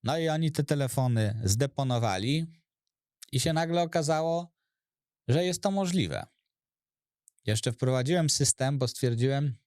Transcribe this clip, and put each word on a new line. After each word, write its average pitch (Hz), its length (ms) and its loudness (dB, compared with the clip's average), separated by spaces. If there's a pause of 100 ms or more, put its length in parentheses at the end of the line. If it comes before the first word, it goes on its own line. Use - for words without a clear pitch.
No 139 160 0
i 160 100 0
oni 156 240 0
te 151 120 -2
telefony 123 800 0
zdeponowali 123 1000 0 (880)
i 127 80 0
się 165 120 0
nagle 165 300 2
okazało, 165 680 0 (760)
że 156 160 2
jest 180 180 -2
to 202 80 2
możliwe. 175 560 -2 (1200)
Jeszcze 107 260 0
wprowadziłem 135 580 0
system, 135 480 0
bo 127 100 0
stwierdziłem 131 680 0 (100)